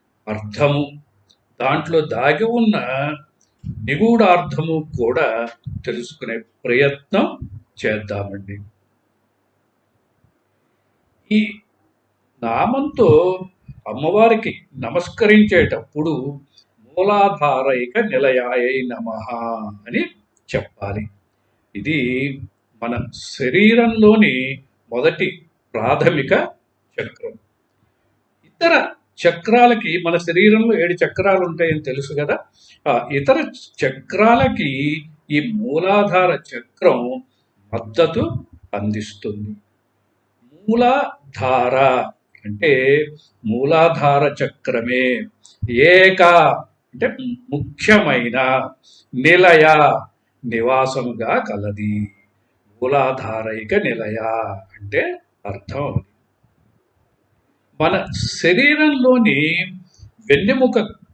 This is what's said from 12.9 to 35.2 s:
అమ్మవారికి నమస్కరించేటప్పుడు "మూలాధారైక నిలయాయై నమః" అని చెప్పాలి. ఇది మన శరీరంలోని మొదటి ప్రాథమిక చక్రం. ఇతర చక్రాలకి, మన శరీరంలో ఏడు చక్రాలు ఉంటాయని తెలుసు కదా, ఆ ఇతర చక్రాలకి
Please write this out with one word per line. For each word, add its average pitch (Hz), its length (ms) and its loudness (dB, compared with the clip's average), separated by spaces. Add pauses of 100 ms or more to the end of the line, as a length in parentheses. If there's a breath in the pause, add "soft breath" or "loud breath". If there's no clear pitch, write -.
అమ్మవారికి 202 920 0 (160)
నమస్కరించేటప్పుడు 151 1600 0 (400 soft breath)
"మూలాధారైక 147 1160 0
నిలయాయై 131 840 0
నమః" 113 520 -8 (540)
అని 269 180 -4 (480)
చెప్పాలి. 101 520 -8 (720)
ఇది 131 520 -4 (540)
మన 117 140 -6 (180)
శరీరంలోని 208 1500 2 (300)
మొదటి 160 500 -2 (300)
ప్రాథమిక 147 760 0 (520)
చక్రం. - 320 -12 (1120)
ఇతర - 440 0 (400)
చక్రాలకి, 208 760 2
మన 170 140 -2
శరీరంలో 202 640 2
ఏడు 175 140 -2
చక్రాలు 185 440 0
ఉంటాయని 165 440 -4
తెలుసు 139 380 -8
కదా, 214 180 -4 (500 soft breath)
ఆ 120 240 -2
ఇతర 254 380 0 (360)
చక్రాలకి 160 1160 0 (280)